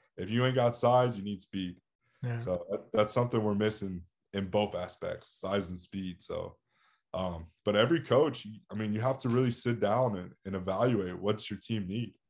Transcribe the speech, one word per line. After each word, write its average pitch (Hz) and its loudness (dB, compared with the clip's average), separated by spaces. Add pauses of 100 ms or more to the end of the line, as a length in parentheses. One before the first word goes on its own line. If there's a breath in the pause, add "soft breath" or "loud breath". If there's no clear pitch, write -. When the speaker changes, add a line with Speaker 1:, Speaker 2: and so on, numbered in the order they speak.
(180)
Speaker 1:
If 95 -6
you 120 2
ain't 127 2
got 120 2
size, 123 4
you 95 -8
need 101 -6
speed. 90 -6 (460)
Speaker 2:
Yeah. 117 -4
Speaker 1:
So 90 -2
that, - -6
that's 107 4
something 123 2
we're 104 2
missing 101 -2 (320)
in 98 -4
both 101 2
aspects, 87 -8 (100)
size 95 -2
and 90 -10
speed. 92 -10
So, 85 -8 (560)
um, 87 -4 (180)
but 104 4
every 131 6
coach, 135 4 (240)
I 104 -8
mean, 107 -2
you 107 -2
have 131 0
to 123 -2
really 123 4
sit 120 -2
down 104 2
and, 92 -8 (140)
and 98 -4
evaluate 95 0
what's 107 -2
your 101 -6
team 107 -4
need. 107 -6 (160)